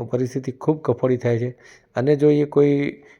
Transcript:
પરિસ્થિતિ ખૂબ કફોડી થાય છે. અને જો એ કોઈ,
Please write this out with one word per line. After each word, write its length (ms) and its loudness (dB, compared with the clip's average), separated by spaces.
પરિસ્થિતિ 400 -4
ખૂબ 300 -4
કફોડી 360 0
થાય 220 0
છે. 180 -6
અને 200 2
જો 160 4
એ 140 2
કોઈ, 580 0